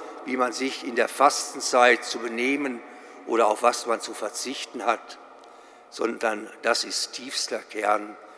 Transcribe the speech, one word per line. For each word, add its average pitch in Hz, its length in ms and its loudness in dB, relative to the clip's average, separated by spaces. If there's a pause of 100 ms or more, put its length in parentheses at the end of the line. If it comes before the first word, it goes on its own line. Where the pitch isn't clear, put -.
(260)
wie 127 120 -4
man 123 160 0
sich 131 300 -4
in 127 120 -6
der 113 120 4
Fastenzeit 127 960 4
zu - 160 -6
benehmen 123 640 -2 (460)
oder 113 200 6
auf 107 140 2
was 120 240 2
man 113 160 0
zu 117 120 -8
verzichten - 720 -8
hat, - 340 -2 (680)
sondern 110 600 -2 (120)
das 117 220 2
ist - 300 -6
tiefster 127 460 -6
Kern 104 580 -2 (200)